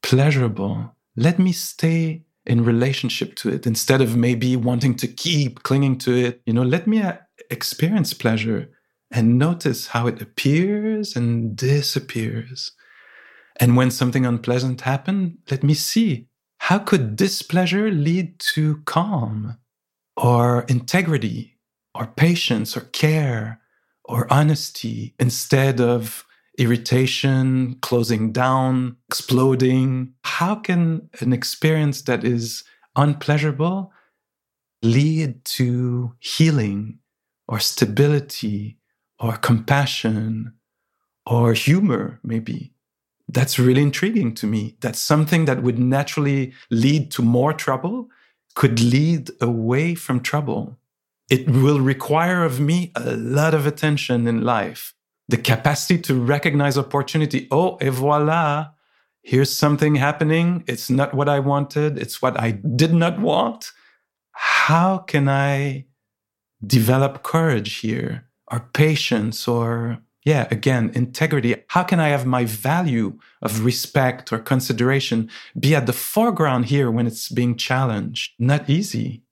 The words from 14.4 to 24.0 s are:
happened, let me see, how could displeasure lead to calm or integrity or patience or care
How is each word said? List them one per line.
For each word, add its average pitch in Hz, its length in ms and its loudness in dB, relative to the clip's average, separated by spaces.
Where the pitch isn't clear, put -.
happened, 170 560 -4
let 135 100 -4
me 147 120 2
see, 151 540 -2
how 190 200 0
could 123 380 0
displeasure 190 760 0
lead 170 480 -2
to 151 320 0
calm 117 720 -2
or 120 540 2
integrity 123 880 -2
or 107 120 -8
patience 127 720 0
or - 40 -8
care 127 800 -2